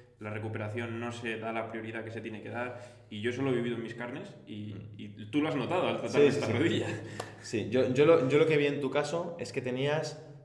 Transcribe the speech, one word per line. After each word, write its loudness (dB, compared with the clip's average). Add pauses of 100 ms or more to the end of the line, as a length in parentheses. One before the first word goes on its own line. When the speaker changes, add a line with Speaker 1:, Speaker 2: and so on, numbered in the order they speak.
(220)
Speaker 1:
la -8
recuperación -6
no -4
se -6
da -4
la -4
prioridad -8
que -10
se -8
tiene -10
que -10
dar -8
y -8
yo 0
eso -4
lo 2
he 2
vivido 0
en -6
mis -8
carnes -10 (100)
y, -8
Speaker 2:
Mm. -14
Speaker 1:
y -10 (220)
tú 2
lo 2
has -2
notado 0
al -2
tratar 4
Speaker 2:
Sí, 12
Speaker 1:
esta 2
Speaker 2:
sí, 2
sí. 2
Speaker 1:
rodilla. 2 (540)
Speaker 2:
Sí, -2
yo, 4
yo 8
lo, 8
yo 6
lo 8
que 4
vi 6
en 0
tu 0
caso -2
es -8
que -4
tenías -2 (220)